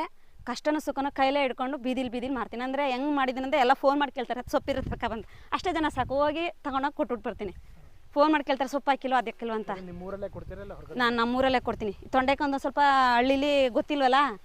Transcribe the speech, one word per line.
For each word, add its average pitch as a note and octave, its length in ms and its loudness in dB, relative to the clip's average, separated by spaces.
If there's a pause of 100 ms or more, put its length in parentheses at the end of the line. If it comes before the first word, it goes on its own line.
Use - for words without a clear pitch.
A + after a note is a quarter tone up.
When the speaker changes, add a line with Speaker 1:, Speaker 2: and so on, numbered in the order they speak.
(440)
Speaker 1:
ಕಷ್ಟನೂ D4+ 360 -2
ಸುಖನೂ C#4 320 -4
ಕೈಲೇ C#4 300 2
ಹಿಡ್ಕೊಂಡು C4+ 360 -2
ಬೀದಿಲ್ B3+ 320 -2
ಬೀದಿಲ್ B3 260 -4
ಮಾರ್ತೀನಿ. A3+ 280 -6
ಅಂದ್ರೆ C4+ 280 0
ಹೆಂಗ್ C#4+ 240 0
ಮಾಡಿದ್ದೀನಿ C4 300 0
ಅಂದ್ರೆ, C#4 160 2
ಎಲ್ಲ B3+ 120 6
ಫೋನ್ C#4 260 2
ಮಾಡಿ C#4+ 120 0
ಕೇಳ್ತಾರೆ, A#3+ 280 -6
"ಅದು - 120 -10
ಸೊಪ್ಪಿರೋ C4 300 -2
ತಕ A#3+ 300 -6
ಬಂದು." A3 160 -8 (240)
ಅಷ್ಟೇ D4+ 220 -2
ಜನ D#4+ 160 0
ಸಾಕು, B3+ 260 -2
ಹೋಗಿ D4+ 340 0
ತಗೊಂಡೋಗಿ C#4 460 -4
ಕೊಟ್ಬಿಟ್ಟು B3+ 340 -4
ಬರ್ತೀನಿ. G3 240 -8 (600)
ಫೋನ್ D4 180 6
ಮಾಡಿ D4 120 2
ಕೇಳ್ತಾರೆ, C4+ 260 -2
"ಸೊಪ್ಪು C#4+ 220 0
ಹಾಕಿಲ್ವ, C4 260 0
ಅದು A#3 140 0
ಹಾಕಿಲ್ವ?" A#3 220 -6
ಅಂತ. A3 180 -4
Speaker 2:
ಅದು F#3+ 100 -6
ನಿಮ್ F3+ 220 -12
ಊರಲ್ಲೇ G3 260 -8
ಕೊಡ್ತೀರಾ F#3 320 -12
ಇಲ್ಲ G3+ 120 -12
ಹೊರಗಡೆ? - 260 -10
Speaker 1:
ನಾನು A#3+ 160 2
ನಮ್ಮ A#3+ 220 0
ಊರಲ್ಲೇ C4 220 4
ಕೊಡ್ತೀನಿ. G#3+ 320 -4
ತೊಂಡೆಕಾಯಿ C4 540 0
ಒಂದೊಂದು C#4 160 -2
ಸ್ವಲ್ಪ C#4+ 180 -2 (360)
ಹಳ್ಳಿಲಿ C4+ 540 4
ಗೊತ್ತಿಲ್ವಲ್ಲ, C4+ 460 2 (300)